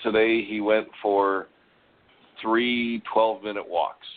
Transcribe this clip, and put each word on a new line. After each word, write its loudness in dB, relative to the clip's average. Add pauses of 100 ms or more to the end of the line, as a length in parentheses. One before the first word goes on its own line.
today 2
he -8
went 2 (140)
for 2 (920)
three 0 (100)
twelve-minute 0
walks. -4